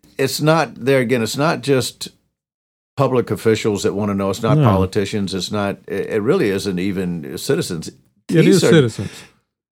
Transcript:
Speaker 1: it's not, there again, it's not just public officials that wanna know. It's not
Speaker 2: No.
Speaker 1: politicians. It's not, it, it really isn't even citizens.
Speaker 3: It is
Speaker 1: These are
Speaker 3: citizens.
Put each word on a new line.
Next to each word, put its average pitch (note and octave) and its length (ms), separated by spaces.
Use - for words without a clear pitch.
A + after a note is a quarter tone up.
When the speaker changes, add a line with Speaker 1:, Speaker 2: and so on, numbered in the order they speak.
Speaker 1:
it's C3+ 220
not, D3+ 360
there C3 260
again, A#2+ 200
it's A2 160
not D3 240
just C3 480
public B2+ 360
officials G#2+ 520
that F#2 120
wanna G2+ 200
know. G2 140
It's G2 140
not B2 140
Speaker 2:
No. D3+ 60
Speaker 1:
politicians. G2 680
It's F#2 180
not, G2+ 260
it, F#2+ 240
it G#2 100
really C3+ 300
isn't F#2 280
even F2 580
citizens. C3 520
Speaker 3:
It E3+ 80
is D#3 80
Speaker 1:
These F#3 180
are - 60
Speaker 3:
citizens. B2+ 400